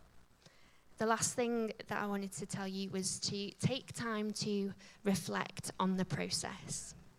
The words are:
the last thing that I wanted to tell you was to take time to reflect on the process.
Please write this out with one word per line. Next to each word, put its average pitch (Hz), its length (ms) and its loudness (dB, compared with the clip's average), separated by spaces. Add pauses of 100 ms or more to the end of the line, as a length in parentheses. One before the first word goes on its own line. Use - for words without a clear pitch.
(960)
the 220 80 2
last 220 300 4
thing 233 380 2 (140)
that 208 140 0
I 208 40 2
wanted 202 280 0
to 202 120 -6
tell 196 220 -2
you 190 240 -2
was 190 280 0
to 202 400 -2
take - 340 0
time 214 380 0
to 202 420 0 (300)
reflect - 760 0
on 190 200 4
the 185 80 4
process. - 880 -2 (240)